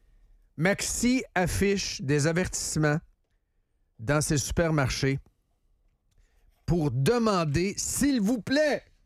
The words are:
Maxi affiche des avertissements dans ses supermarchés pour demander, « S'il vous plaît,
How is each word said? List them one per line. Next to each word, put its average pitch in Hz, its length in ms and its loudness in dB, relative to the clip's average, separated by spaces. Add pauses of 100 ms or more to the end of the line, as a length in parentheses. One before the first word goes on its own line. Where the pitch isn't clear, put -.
(560)
Maxi 220 680 0 (100)
affiche 190 680 0
des 143 240 0
avertissements 160 720 -2 (1000)
dans 143 220 0
ses 151 180 0
supermarchés 139 800 0 (1500)
pour 151 240 0
demander, « 175 840 2
S'il 269 440 0
vous 214 200 0
plaît, 277 420 0 (240)